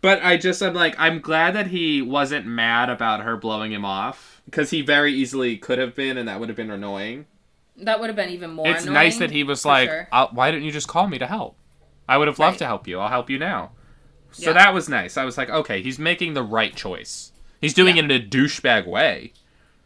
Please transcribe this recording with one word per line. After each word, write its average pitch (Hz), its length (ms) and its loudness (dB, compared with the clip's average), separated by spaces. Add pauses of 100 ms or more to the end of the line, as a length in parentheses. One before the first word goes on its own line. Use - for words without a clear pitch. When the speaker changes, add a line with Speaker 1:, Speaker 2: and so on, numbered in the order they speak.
Speaker 1:
But 190 200 4
I 180 140 4
just, 180 260 0
I'm 185 120 0
like, 165 260 2
I'm 165 220 2
glad 160 340 0
that 202 120 -2
he 165 340 -2
wasn't 135 440 -2
mad 117 440 0
about 110 320 -2
her 113 160 -4
blowing 107 340 -6
him 101 140 -6
off, 98 560 -8 (100)
'cause 151 180 -2
he 160 120 -2
very 147 320 4
easily 127 420 -2
could 123 240 -2
have 123 160 -2
been, 131 220 -4
and 117 100 -6
that 101 140 -8
would 113 80 -8
have 104 80 -8
been 110 140 -8
annoying. 104 540 -10 (520)
Speaker 2:
That 220 240 -2
would 226 60 -6
have 220 100 -6
been 190 120 -4
even 175 220 -10
more 160 160 -4
Speaker 1:
It's 165 160 0
Speaker 2:
annoying, 143 120 -4
Speaker 1:
nice 160 240 4
that 165 120 -2
he 147 140 -2
was 139 160 -4
Speaker 2:
for 147 80 -2
Speaker 1:
like, 131 200 6
Speaker 2:
sure. 156 220 -6
Speaker 1:
"I'll, 127 220 4
why 127 180 2
didn't 151 140 -4
you 151 80 -8
just 147 160 -8
call 185 180 2
me 156 120 -6
to 127 60 -4
help? 175 300 -8 (540)
I 131 80 6
would 147 100 4
have 151 100 -2
loved 170 180 4
Speaker 2:
Right. - 40 -14
Speaker 1:
to 165 60 -2
help 113 200 -4
you. 90 140 -8
I'll 101 80 -2
help 123 220 -2
you 135 100 -2
now." 151 320 -6 (600)
So 170 160 -6
Speaker 2:
Yeah. 160 60 2
Speaker 1:
that 190 180 10
was 165 160 -2
nice. 107 260 -2
I 135 80 -2
was 127 140 -6
like, 135 120 -4
"Okay, 127 320 -2
he's 131 160 -6
making 165 360 -2
the 135 100 -2
right 110 320 0
choice. - 560 -12 (300)
He's 151 120 -2
doing 185 220 8
Speaker 2:
Yeah. 160 80 4
Speaker 1:
it 143 80 0
in 127 100 2
a 110 40 -12
douchebag 127 600 0
way." 92 460 -2 (540)